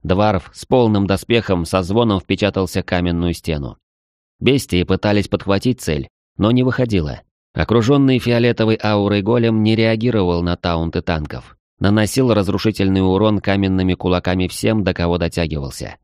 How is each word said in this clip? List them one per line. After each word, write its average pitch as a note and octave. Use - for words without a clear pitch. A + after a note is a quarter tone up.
Дварф F#2+
с -
полным A2
доспехом G2
со F#2+
звоном G2+
впечатался F#2+
в -
каменную F2
стену. C#2+
Бестии A#2
пытались G2+
подхватить G2+
цель, C#2+
но G#2+
не B2+
выходило. G#2+
Окруженный B2
фиолетовой A#2
аурой G#2
голем A2+
не A2
реагировал A2
на F2
таунты E2+
танков. -
Наносил G#2+
разрушительный G2
урон G2
каменными F#2+
кулаками F2+
всем, A2
до F2+
кого F2
дотягивался. D#2